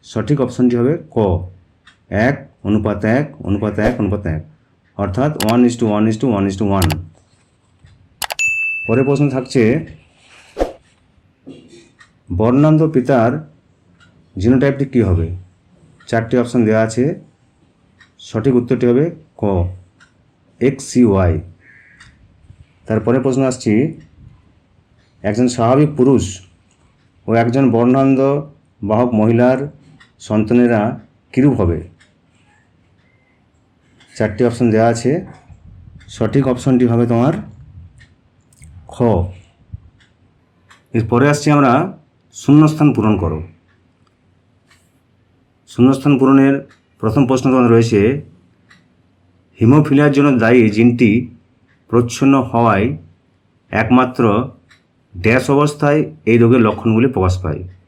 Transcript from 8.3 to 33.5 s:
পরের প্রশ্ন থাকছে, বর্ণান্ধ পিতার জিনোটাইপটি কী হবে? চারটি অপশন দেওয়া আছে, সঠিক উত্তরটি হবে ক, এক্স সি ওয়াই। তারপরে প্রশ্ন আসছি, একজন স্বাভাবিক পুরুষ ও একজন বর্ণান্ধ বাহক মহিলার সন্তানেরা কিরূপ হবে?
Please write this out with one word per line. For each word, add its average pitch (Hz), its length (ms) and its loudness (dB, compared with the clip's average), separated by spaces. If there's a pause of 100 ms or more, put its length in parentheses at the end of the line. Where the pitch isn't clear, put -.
পরের 120 220 0
প্রশ্ন 143 260 0
থাকছে, 127 280 -2 (2750)
বর্ণান্ধ 143 420 4 (140)
পিতার 123 360 2 (1040)
জিনোটাইপটি 131 560 0
কী 120 160 2
হবে? 85 180 -2 (840)
চারটি 113 340 -2
অপশন 120 240 -2
দেওয়া 110 200 2
আছে, 123 180 -4 (1120)
সঠিক 120 420 -4
উত্তরটি 117 300 -4
হবে 135 140 2 (360)
ক, - 20 -4 (1160)
এক্স 135 300 -2
সি 127 100 0 (100)
ওয়াই। 92 240 0 (1500)
তারপরে 113 360 0
প্রশ্ন 131 260 -2
আসছি, 120 220 -4 (1600)
একজন 113 260 0
স্বাভাবিক 135 440 2
পুরুষ 123 260 2 (1040)
ও - 20 -6 (120)
একজন 123 220 0 (100)
বর্ণান্ধ 131 460 2 (680)
বাহক 117 220 0 (100)
মহিলার 120 380 2 (640)
সন্তানেরা 113 600 0 (540)
কিরূপ 135 260 2
হবে? 85 180 -2 (2250)